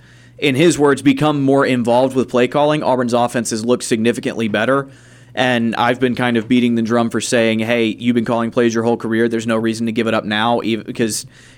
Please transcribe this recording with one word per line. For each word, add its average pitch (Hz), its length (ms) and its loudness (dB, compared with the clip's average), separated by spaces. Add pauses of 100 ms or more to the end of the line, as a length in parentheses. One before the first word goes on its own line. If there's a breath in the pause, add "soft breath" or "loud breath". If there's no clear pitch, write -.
(380 soft breath)
in 139 160 0
his 151 240 2
words, 139 240 2
become 143 400 2
more 135 220 4
involved 123 500 2
with 127 140 0
play 123 180 2
calling, 147 360 0
Auburn's 123 320 0
offense 120 360 -2
has 110 140 -4
looked 120 200 0
significantly 117 640 -2
better. 123 420 -2 (420 loud breath)
And 120 440 0
I've 120 240 0
been 123 160 0
kind 123 200 0
of 113 120 -2
beating 120 260 2
the 117 80 0
drum 117 260 0
for 110 120 -4
saying, 113 400 0
"Hey, 117 260 0
you've 120 300 -2
been 113 80 0
calling 117 260 -2
plays 120 240 2
your 113 80 0
whole 117 140 0
career. 113 320 -2
There's 113 180 -4
no 113 100 0
reason 113 300 -2
to 113 60 -4
give 113 160 -2
it 113 40 0
up 110 120 -2
now, 110 380 0
even, 110 220 -4
because 110 400 -4 (340 loud breath)